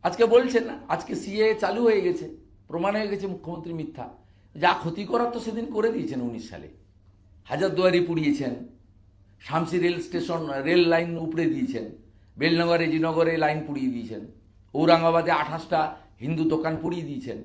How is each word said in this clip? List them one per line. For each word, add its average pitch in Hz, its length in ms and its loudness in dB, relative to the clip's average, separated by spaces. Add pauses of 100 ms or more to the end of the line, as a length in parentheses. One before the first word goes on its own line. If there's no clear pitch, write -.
আজকে 175 240 2
বলছে 240 340 6
না, - 280 -8
আজকে - 260 -4
সিএএ 214 440 0
চালু 202 240 0
হয়ে 220 180 6
গেছে, - 360 -2 (320)
প্রমাণ 185 280 -2
হয়ে 214 120 -2
গেছে 196 180 -4
মুখ্যমন্ত্রী 170 460 -8
মিথ্যা। 151 360 -8 (480)
যা 175 220 2
ক্ষতি 170 260 -6
করার 240 260 0
তো 240 100 -6
সেদিন 226 260 -6
করে 214 260 0
দিয়েছেন 135 280 -4
উনিশ 117 300 -8
সালে। 76 180 -16 (760)
হাজারদুয়ারি 175 600 2
পুড়িয়েছেন, 143 500 0 (840)
শামসি 165 380 -2
রেল 170 240 0
স্টেশন, 165 480 -6
রেল 165 380 4
লাইন 165 300 2
উপড়ে 160 260 -2
দিয়েছেন, 123 460 -2 (480)
বেলনগর, 170 400 2
রেজিনগরে 160 580 2
লাইন 151 300 0
পুড়িয়ে 131 260 -2
দিয়েছেন, 110 340 -8 (480)
ঔরঙ্গাবাদে 165 560 4
আঠাশটা 156 680 0 (240)
হিন্দু 160 240 -2
দোকান 160 380 0
পুড়িয়ে 175 220 -4
দিয়েছেন 127 400 -8